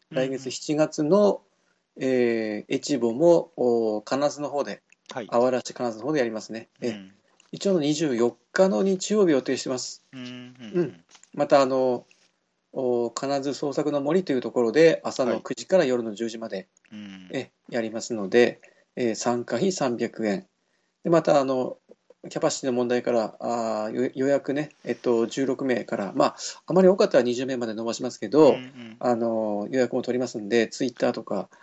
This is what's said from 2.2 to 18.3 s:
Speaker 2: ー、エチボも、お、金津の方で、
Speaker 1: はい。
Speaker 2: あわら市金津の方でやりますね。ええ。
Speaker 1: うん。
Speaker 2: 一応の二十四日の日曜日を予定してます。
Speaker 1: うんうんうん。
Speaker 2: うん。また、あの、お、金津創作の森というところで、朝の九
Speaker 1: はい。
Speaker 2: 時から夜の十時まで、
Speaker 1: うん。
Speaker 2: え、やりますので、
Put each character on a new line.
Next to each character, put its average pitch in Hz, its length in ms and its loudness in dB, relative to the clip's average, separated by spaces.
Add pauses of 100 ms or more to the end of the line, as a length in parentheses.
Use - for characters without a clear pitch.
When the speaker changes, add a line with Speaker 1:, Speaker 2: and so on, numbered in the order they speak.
Speaker 2:
ー、 - 80 -4
エ 131 40 0
チ 143 180 -2
ボ 117 160 0
も、 165 440 4
お、 113 440 2
金 139 300 -2
津 139 100 -12
の 143 80 -6
方 139 160 -4
で、 101 160 -10 (320)
Speaker 1:
は 131 80 -8
い。 104 80 -10
Speaker 2:
あ 120 100 0
わ 127 120 4
ら 123 100 0
市 - 140 -12
金 123 180 -4
津 110 60 -10
の 107 60 -12
方 151 100 -2
で 147 60 2
や 120 40 2
り 113 60 -4
ま 107 100 -8
す 110 140 -12
ね。 110 160 -12 (100)
え 123 80 -4
え。 - 40 -2
Speaker 1:
う - 20 -8
ん。 95 180 -18 (400)
Speaker 2:
一 160 140 -6
応 196 80 4
の 170 60 2
二 147 120 2
十 147 240 0
四 117 180 2 (180)
日 190 180 4
の 208 120 0
日 190 300 0
曜 208 140 4
日 156 80 4
を - 20 4
予 127 60 2
定 131 160 -2
し - 60 -8
て - 40 -6
ま 131 100 -4
す。 - 240 -12 (120)
Speaker 1:
う - 20 -14
ん 127 40 -12
う - 20 -12
ん 123 40 -12
う - 20 -12
ん。 127 500 -8
Speaker 2:
う 175 60 2
ん。 - 200 -10 (300)
ま 147 120 0
た、 143 140 6
あ 135 60 4
の、 127 400 0 (680)
お、 120 340 0
金 139 300 -4
津 135 140 -4
創 143 180 -4
作 147 180 -2
の 143 120 -2
森 160 200 2
と 165 100 -4
い 131 40 2
う 120 60 0
と 110 100 -6
こ 127 100 2
ろ 113 100 2
で、 156 300 6
朝 127 220 -2
の 113 160 0
九 - 120 -10
Speaker 1:
は - 0 -
い。 - 40 -4
Speaker 2:
時 - 100 -14
か 190 120 4
ら 156 80 4
夜 123 160 0
の 110 120 -6
十 113 140 -6
時 110 80 -10
ま 113 140 -10
で、 95 180 -10 (240)
Speaker 1:
う 107 40 -16
ん。 98 360 -16
Speaker 2:
え、 165 180 -8 (200)
や 123 100 -4
り 110 100 -4
ま 110 120 -8
す - 100 -10
の 101 160 -6
で、 120 320 4 (360)